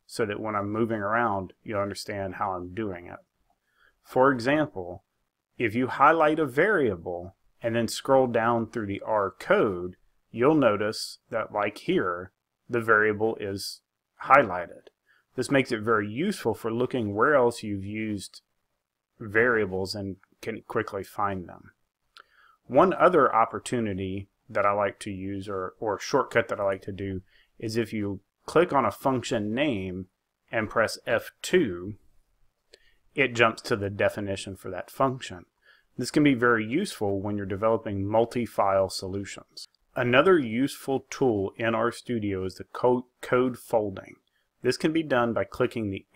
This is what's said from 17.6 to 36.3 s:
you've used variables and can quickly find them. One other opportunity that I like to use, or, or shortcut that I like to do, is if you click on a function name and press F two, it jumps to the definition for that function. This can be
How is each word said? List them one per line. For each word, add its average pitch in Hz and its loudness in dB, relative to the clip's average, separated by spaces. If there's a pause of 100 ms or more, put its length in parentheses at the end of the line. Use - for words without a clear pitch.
you've 101 -6
used 104 -8 (800)
variables 107 0
and 98 -8 (240)
can 110 -10
quickly 104 -4
find 98 -4
them. 90 -20 (920)
One 160 4
other 156 6
opportunity 101 -2 (200)
that 104 0
I 101 4
like 101 0
to 107 -10
use, 95 -8
or, 95 -6
or 107 -2
shortcut - 0
that 104 -6
I 101 -2
like 98 -2
to 104 -10
do, 95 -6 (360)
is 113 -8
if 113 -2
you 101 -4 (240)
click 170 2
on 135 2
a 104 0
function 113 -2
name 95 -4 (460)
and 110 -2
press 110 0
F 117 -2 (100)
two, 104 0 (1200)
it 131 0
jumps 113 2
to 123 -2
the 101 -4
definition 101 -2
for - -12
that 92 -10
function. 127 -4 (500)
This 123 -6
can 151 4
be 139 6